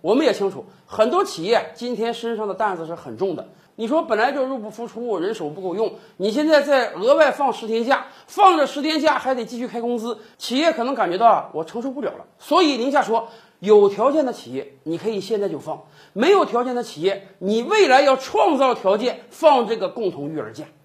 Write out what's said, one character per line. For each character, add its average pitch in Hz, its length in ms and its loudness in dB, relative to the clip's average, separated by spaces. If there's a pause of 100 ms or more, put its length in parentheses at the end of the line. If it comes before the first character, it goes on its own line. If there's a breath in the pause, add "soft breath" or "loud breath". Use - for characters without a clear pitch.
我 190 140 2
们 302 100 4
也 220 80 4
清 196 180 -2
楚， 135 140 -14 (200 soft breath)
很 220 240 0
多 370 140 2
企 - 200 -6
业 208 320 0
今 240 200 -6
天 226 180 -2
身 226 220 -6
上 214 120 -6
的 190 60 -6
担 202 220 -4
子 165 100 -10
是 165 100 -10
很 117 220 -14
重 180 200 -2
的。 - 120 -14 (260 soft breath)
你 226 120 -6
说 311 160 0
本 220 140 -2
来 247 140 2
就 262 140 -2
入 262 140 -6
不 214 100 -12
敷 233 180 -12
出， 226 320 -6
人 196 140 -4
手 165 160 -8
不 175 120 -12
够 185 140 -6
用， 214 200 -4 (220 loud breath)
你 196 120 -2
现 294 180 0
在 302 140 6
再 262 300 2
额 226 240 2
外 302 160 4
放 269 200 -2
十 226 160 -10
天 226 160 -2
假， 254 240 0 (200 loud breath)
放 370 300 4
这 285 80 2
十 - 160 -8
天 311 200 -2
假 285 160 2
还 262 160 -2
得 240 120 -4
继 240 120 -12
续 240 100 -6
开 226 140 -8
工 240 160 -2
资， 226 220 -8 (180 loud breath)
企 247 200 -4
业 320 140 4
可 233 120 -4
能 269 100 -2
感 196 180 -2
觉 180 60 -4
到 233 80 2
啊， 175 280 4
我 156 100 -6
承 226 180 -8
受 269 80 -6
不 262 120 -8
了 196 100 -4
了。 - 140 -16 (120)
所 339 260 2
以 285 100 2
宁 254 180 -2
夏 277 100 2
说， 220 280 -2 (300 loud breath)
有 202 300 6
条 214 220 2
件 294 140 2
的 240 80 -4
企 120 200 -14
业 135 200 -10 (100)
你 165 140 -6
可 180 120 -6
以 208 100 -4
现 202 220 -4
在 196 80 -2
就 156 80 -6
放， 143 260 -12 (300 soft breath)
没 254 160 2
有 381 160 6
条 240 180 -2
件 247 120 -4
的 240 80 -4
企 - 180 -12
业， 190 280 -2 (100)
你 214 240 0
未 381 240 4
来 262 140 8
要 269 160 4
创 359 400 2
造 254 180 2
条 196 220 0
件 240 320 -4
放 262 380 4
这 220 100 -4
个 185 120 -4
共 214 220 -4
同 143 180 -10
育 156 100 -6
儿 110 120 -8
假。 110 140 -14 (200)